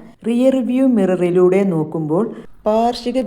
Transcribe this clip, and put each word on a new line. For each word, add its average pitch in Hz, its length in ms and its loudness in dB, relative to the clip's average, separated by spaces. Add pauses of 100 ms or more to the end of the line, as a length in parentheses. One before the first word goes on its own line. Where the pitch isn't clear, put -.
(240)
റിയർ 254 320 2 (120)
വ്യൂ 262 200 0
മിററിലൂടെ 185 760 2
നോക്കുമ്പോൾ 160 600 -2 (420)
പാർശ്വിക 233 600 -2